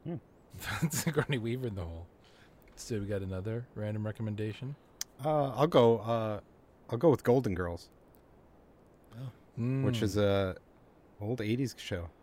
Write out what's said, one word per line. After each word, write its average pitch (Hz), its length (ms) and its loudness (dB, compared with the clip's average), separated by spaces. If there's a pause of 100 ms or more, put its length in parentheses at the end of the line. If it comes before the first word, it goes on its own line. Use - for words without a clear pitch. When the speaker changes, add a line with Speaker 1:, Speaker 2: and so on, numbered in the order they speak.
Speaker 1:
Hmm. 170 120 -6 (380)
Speaker 2:
<laughs> - 360 -4
Sigourney 147 480 -2
Weaver 120 300 -4
in 104 80 -6
the 92 80 -6
hole. 82 240 -10 (680)
So - 240 -6
we 101 60 -4
got 101 160 -2
another 98 440 -6 (100)
random 107 300 -4
recommendation? 107 680 -6 (480)
Speaker 1:
Uh, 147 260 2
I'll 131 180 2
go, 117 320 8
uh, 110 400 -2 (500)
I'll 117 80 -2
go 165 120 6
with 123 140 4
Golden 120 320 4
Girls. 87 340 -6 (1300)
Speaker 3:
Oh. 127 140 -10 (300)
Speaker 2:
Mm. 131 240 -2
Speaker 1:
Which 123 180 0
is 101 160 0
a 98 380 2 (680)
old 113 200 -4
eighties 117 360 0
show. 85 320 -8 (140)